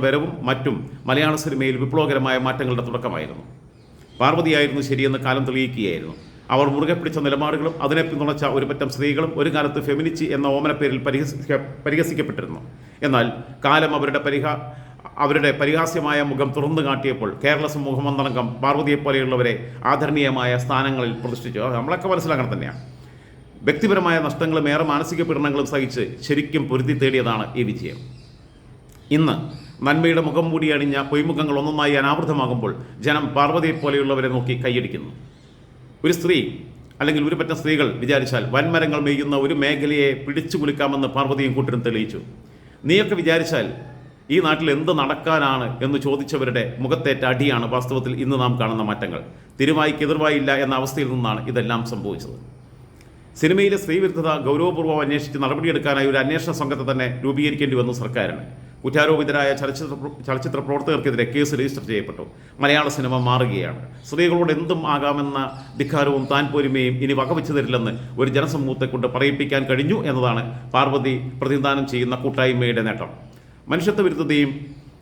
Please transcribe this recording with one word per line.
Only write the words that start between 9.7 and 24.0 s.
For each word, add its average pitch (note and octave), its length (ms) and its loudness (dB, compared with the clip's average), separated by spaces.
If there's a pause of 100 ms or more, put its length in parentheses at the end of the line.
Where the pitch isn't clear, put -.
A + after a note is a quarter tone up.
ഫെമിനിച്ചി D#3 360 0 (120)
എന്ന C#3 100 0 (100)
ഓമനപ്പേരിൽ D3 500 0
പരിഹസിക്ക-, C#3 580 -2 (220)
പരിഹസിക്കപ്പെട്ടിരുന്നു. D#3 760 -2 (460)
എന്നാൽ A#2+ 260 4 (320)
കാലം D3 340 4
അവരുടെ C#3 280 0
പരിഹാ-, C#3+ 340 -2 (640)
അവരുടെ D3 260 4 (100)
പരിഹാസ്യമായ D3+ 680 2
മുഖം C#3 260 0
തുറന്നു D#3 320 2
കാട്ടിയപ്പോൾ B2+ 440 0 (120)
കേരള D3 220 4
സമൂഹം C#3+ 440 -2
ഒന്നടങ്കം C3+ 360 0 (160)
പാർവതിയെപ്പോലെയുള്ളവരെ C3+ 920 2 (380)
ആദരണീയമായ C3+ 760 2
സ്ഥാനങ്ങളിൽ C3 460 0 (100)
പ്രതിഷ്ഠിച്ചു. A#2+ 440 -6
അത് C3 140 -2
നമ്മളൊക്കെ F3 320 -2
മനസ്സിലാക്കണം D3+ 400 0
തന്നെയാണ്. E2+ 280 -6 (840)
വ്യക്തിപരമായ F3+ 500 2 (100)